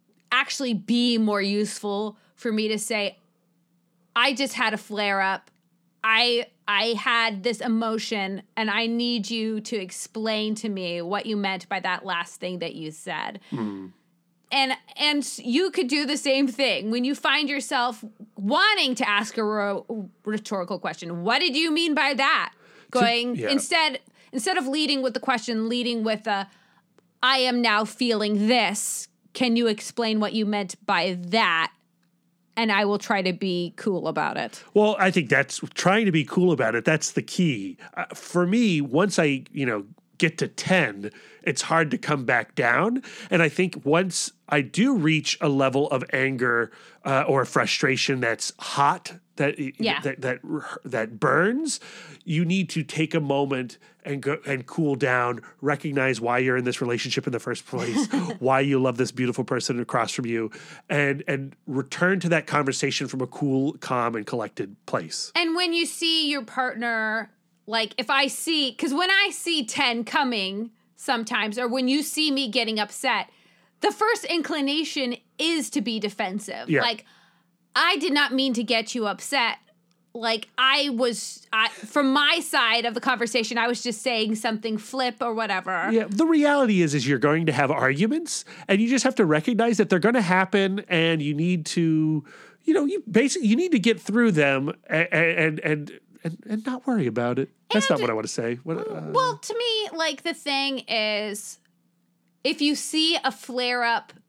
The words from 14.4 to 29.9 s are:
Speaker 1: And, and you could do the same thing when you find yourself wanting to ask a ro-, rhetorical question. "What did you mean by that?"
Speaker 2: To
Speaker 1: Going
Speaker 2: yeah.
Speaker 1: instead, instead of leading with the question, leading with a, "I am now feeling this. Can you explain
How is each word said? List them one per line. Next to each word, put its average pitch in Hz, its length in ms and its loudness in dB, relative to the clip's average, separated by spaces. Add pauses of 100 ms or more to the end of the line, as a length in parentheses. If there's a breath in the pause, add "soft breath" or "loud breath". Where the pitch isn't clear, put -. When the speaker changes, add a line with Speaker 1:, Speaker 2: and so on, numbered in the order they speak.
Speaker 1:
And, 262 220 0 (260)
and 294 280 0 (120)
you 302 320 0
could 277 180 -2
do 294 160 0
the 285 140 -2
same 269 280 2
thing 214 440 0
when 240 140 0
you 277 100 0
find 285 340 0
yourself 247 560 -2 (320)
wanting 302 600 2
to 233 120 0
ask 214 300 0
a 220 60 0
ro-, 208 640 -4 (160)
rhetorical 208 520 -4
question. 170 460 -8
"What 233 140 4
did 302 180 0
you 320 140 2
mean 320 240 2
by 285 200 2
that?" 269 380 2 (400 soft breath)
Speaker 2:
To 254 80 2
Speaker 1:
Going 240 360 2
Speaker 2:
yeah. 214 120 -2
Speaker 1:
instead, 302 520 0 (320 soft breath)
instead 330 260 -2
of 254 80 -2
leading 294 360 0
with 247 120 -2
the 254 60 -4
question, 226 500 -2
leading 240 340 -2
with 214 220 -2
a, 196 220 -2 (720 soft breath)
"I 262 160 4
am 247 240 2
now 214 240 4
feeling 214 640 0
this. 214 600 0 (240)
Can 240 240 2
you 240 120 2
explain 220 520 -2